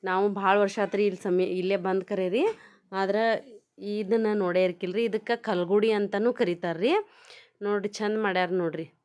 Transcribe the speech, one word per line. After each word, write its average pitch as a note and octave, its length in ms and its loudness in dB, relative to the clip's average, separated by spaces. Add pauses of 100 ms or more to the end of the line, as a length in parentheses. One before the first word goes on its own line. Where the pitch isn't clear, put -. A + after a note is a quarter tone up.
ನಾವು F#3+ 260 2
ಭಾಳ G3 280 2
ವರ್ಷ G3+ 220 2
ಆತ್ರಿ G3+ 260 0
ಇಲ್ಲಿ F#3 180 -2
ಸಮೀ-, F#3 360 2
ಇಲ್ಲೇ F#3+ 180 0
ಬಂದ್ F#3+ 260 -2
ಕರೆ F#3+ 260 -2
ರೀ, A#3 140 0 (480)
ಆದ್ರೆ G3 320 0 (560)
ಇದನ್ನ G#3 540 -2
ನೋಡೇ F#3 300 2
ಇರ್ಕಿಲ್ರಿ. F#3 400 -2
ಇದಕ್ಕೆ A3 320 -2
ಕಲ್ಗುಡಿ G#3 560 2
ಅಂತನೂ G#3 420 0
ಕರೀತಾರ್ರಿ. F3 600 0 (680)
ನೋಡ್ರಿ G3+ 280 -2
ಚಂದ G#3+ 320 -4
ಮಾಡ್ಯಾರ F#3 280 0
ನೋಡ್ರಿ. E3 360 -2 (200)